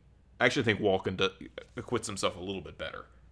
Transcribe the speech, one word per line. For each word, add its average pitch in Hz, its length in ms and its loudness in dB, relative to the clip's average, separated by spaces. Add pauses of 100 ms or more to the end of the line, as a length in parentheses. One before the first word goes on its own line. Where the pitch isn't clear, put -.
(400)
I 117 60 6
actually 135 180 4
think 107 160 4
Walken 95 380 2
do-, 98 140 2 (460)
acquits 113 300 -2
himself 98 280 -2
a 90 40 -12
little 95 220 -4
bit 76 160 -14
better, - 280 -10 (260)